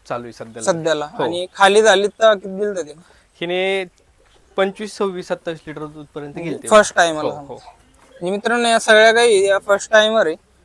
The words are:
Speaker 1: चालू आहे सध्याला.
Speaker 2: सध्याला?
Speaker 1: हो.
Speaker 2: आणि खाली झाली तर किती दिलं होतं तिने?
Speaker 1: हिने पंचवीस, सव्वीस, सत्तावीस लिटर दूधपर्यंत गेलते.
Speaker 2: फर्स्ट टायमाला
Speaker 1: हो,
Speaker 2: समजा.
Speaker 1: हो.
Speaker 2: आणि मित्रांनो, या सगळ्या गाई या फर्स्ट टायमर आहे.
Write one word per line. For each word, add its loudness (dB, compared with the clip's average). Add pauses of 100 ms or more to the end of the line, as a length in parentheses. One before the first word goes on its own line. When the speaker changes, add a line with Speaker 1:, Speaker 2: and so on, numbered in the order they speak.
Speaker 1:
चालू -8
आहे -16
सध्याला. -6
Speaker 2:
सध्याला? -2
Speaker 1:
हो. -4
Speaker 2:
आणि -4
खाली 4
झाली 4
तर 2
किती -6
दिलं -6
होतं -6
तिने? -16 (380)
Speaker 1:
हिने -4 (720)
पंचवीस, -4
सव्वीस, -4
सत्तावीस -8
लिटर -12
दूधपर्यंत -16
गेलते. -10
Speaker 2:
फर्स्ट 4
टायमाला 0
Speaker 1:
हो, -6
Speaker 2:
समजा. -16
Speaker 1:
हो. -16 (680)
Speaker 2:
आणि -4
मित्रांनो, -2
या 2
सगळ्या 6
गाई 4
या 0
फर्स्ट -2
टायमर 2
आहे. -4 (300)